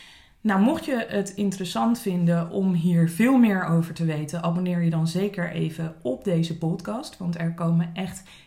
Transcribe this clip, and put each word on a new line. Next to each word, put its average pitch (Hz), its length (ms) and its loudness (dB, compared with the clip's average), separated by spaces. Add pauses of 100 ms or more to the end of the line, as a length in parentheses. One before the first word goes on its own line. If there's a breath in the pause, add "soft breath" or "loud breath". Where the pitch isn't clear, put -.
(420 loud breath)
Nou, 196 200 2
mocht 311 240 2
je 240 220 -2
het 196 220 -2
interessant 208 680 -2
vinden 170 500 0
om 190 240 0
hier 170 360 4
veel 254 280 4
meer 196 280 4
over 165 280 2
te 165 120 -4
weten, 156 380 -4
abonneer 175 380 0
je 165 80 2
dan 165 180 0
zeker 185 440 -2
even 160 500 -4
op - 220 -4
deze 165 340 0
podcast. 214 600 -6
Want 175 220 -4
er 165 140 -2
komen 170 400 2
echt 190 300 -8 (240 loud breath)